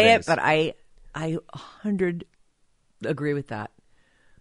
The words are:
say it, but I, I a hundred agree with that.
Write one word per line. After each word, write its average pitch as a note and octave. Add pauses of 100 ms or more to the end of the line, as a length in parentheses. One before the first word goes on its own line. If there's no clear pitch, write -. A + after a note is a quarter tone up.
say A3+
it, A3+
but D#3+
I, D#3 (400)
I D#3+ (160)
a -
hundred F3+ (760)
agree C#3+
with C#3+
that. G#2+ (720)